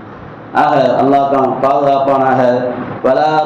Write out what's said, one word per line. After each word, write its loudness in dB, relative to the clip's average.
ஆக, 2
அல்லாஹ் 2
தான் 0
பாதுகாப்பானாக. 2
"வலா 2